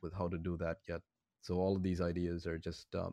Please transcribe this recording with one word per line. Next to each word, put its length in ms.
with 100
how 160
to 100
do 200
that 200
yet. 120
So 140
all 220
of 60
these 180
ideas 460
are 120
just, 360
uh, 180